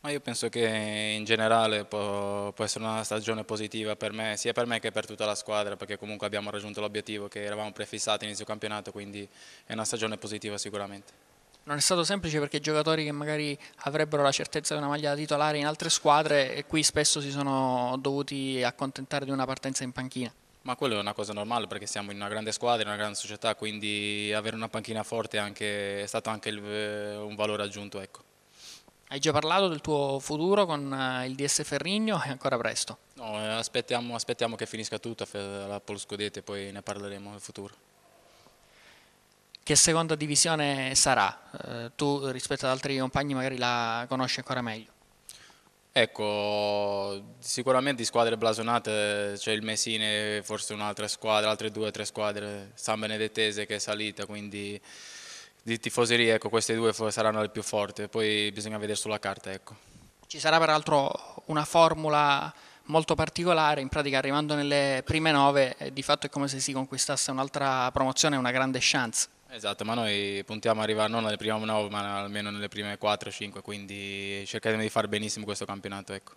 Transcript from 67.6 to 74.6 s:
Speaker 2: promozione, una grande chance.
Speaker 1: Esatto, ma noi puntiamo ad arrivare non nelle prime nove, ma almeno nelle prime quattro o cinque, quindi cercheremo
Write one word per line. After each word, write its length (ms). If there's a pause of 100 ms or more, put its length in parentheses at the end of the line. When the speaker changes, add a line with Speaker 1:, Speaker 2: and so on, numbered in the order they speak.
Speaker 2:
promozione, 440
una 140
grande 320
chance. 460 (200)
Speaker 1:
Esatto, 380
ma 80
noi 500
puntiamo 360
ad 40
arrivare 260
non 120
nelle 160
prime 260
nove, 240
ma 300
almeno 320
nelle 180
prime 300
quattro 320
o 20
cinque, 300
quindi 840
cercheremo 360